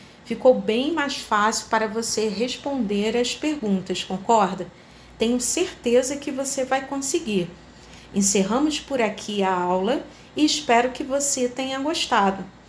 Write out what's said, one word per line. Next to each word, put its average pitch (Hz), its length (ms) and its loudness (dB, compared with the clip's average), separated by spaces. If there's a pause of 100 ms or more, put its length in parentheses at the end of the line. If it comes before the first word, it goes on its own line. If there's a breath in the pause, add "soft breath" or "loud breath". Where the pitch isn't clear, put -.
(240 loud breath)
ficou 220 280 6
bem 214 400 0
mais 285 240 -2
fácil 214 520 0
para 226 180 2
você 220 420 -2
responder 220 880 -2
as 247 200 0
perguntas, 196 680 -2
concorda? 190 640 2 (500 loud breath)
Tenho 240 240 2
certeza 262 760 0
que 285 160 -8
você 269 320 -4
vai 269 200 0
conseguir. 269 640 -2 (640 loud breath)
Encerramos 214 680 2
por 269 200 -2
aqui 202 440 -2
a 185 100 2
aula 185 500 0 (300 loud breath)
e 294 100 2
espero 247 460 2
que 254 140 -8
você 262 440 0
tenha 269 300 -6
gostado. 220 680 0 (240 loud breath)